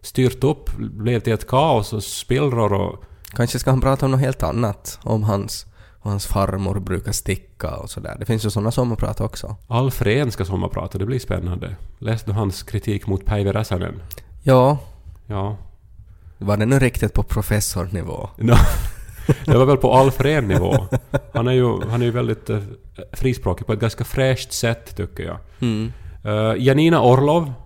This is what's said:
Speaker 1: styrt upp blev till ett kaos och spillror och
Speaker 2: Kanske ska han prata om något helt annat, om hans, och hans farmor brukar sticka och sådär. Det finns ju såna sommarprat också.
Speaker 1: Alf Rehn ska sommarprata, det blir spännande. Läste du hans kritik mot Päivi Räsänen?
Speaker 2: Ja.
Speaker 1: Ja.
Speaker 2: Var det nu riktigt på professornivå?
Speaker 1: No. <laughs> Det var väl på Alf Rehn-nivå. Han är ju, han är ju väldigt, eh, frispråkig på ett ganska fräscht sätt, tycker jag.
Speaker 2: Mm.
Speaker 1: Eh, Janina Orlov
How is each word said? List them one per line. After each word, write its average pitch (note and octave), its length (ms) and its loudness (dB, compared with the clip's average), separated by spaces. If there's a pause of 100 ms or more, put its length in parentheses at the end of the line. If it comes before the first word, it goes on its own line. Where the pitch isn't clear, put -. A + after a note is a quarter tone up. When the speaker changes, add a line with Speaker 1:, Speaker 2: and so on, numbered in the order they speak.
Speaker 1:
styrt B2+ 420 0
upp D3+ 340 0
blev A2 420 -2
till A2+ 140 0
ett - 140 -4
kaos B2+ 460 2
och G#2 100 -6
spillror A#2+ 720 0
och F#2 300 -2 (320)
Speaker 2:
Kanske B2 240 0
ska - 100 0
han C3 120 4
prata C3+ 240 2
om C3+ 60 2
något C3 100 2
helt C3 220 0
annat, G#2+ 600 -4
om A2 200 0
hans, G2+ 420 -2 (340)
och G#2 100 -8
hans G2+ 180 -4
farmor G2 520 0
brukar F#2+ 320 -4
sticka - 640 -6
och - 140 -12
sådär. - 300 -12
Det G2+ 60 -8
finns A2 200 -2
ju G#2+ 40 0
såna G#2 220 -2
sommarprat A#2 500 -2
också. - 340 -8 (120)
Speaker 1:
Alf B2+ 340 0
Rehn A#2+ 300 2
ska F#2+ 140 -4
sommarprata, F2+ 520 -4
det F#2+ 80 -2
blir B2 140 -2
spännande. F2+ 560 -6 (240)
Läste A2 300 -4
du G2+ 40 -2
hans G2+ 300 -2
kritik G#2 440 -4
mot G2 180 -2
Päivi G2+ 260 2
Räsänen? F2+ 500 -4 (420)
Speaker 2:
Ja. C3+ 340 6 (500)
Speaker 1:
Ja. G#2 300 -4 (800)
Speaker 2:
Var G2+ 200 0
det G#2+ 80 2
nu C3+ 140 4
riktigt A#2+ 340 0
på B2 100 2
professornivå? F#2 1120 -4
Speaker 1:
No. A#2 220 4
<laughs> - 840 2
Det A#2 120 4
var B2+ 80 8
väl C#3 120 6
på B2 160 4
Alf C3 260 6
Rehn-nivå. A2 680 2 (460)
Han A#2 140 0
är B2+ 40 2
ju, B2 380 2
han A#2 120 -2
är A#2+ 40 2
ju A#2+ 60 2
väldigt, A#2 380 -4
eh, A2 100 -2 (540)
frispråkig - 540 -2
på A2 60 0
ett G#2 60 -2
ganska A2+ 240 -2
fräscht C3 500 0
sätt, - 420 -4
tycker F#2 280 -8
jag. E2 140 -8 (220)
Speaker 2:
Mm. A2+ 320 -2 (340)
Speaker 1:
Eh, G#2+ 320 0
Janina C#3+ 440 4
Orlov C#3+ 520 4 (120)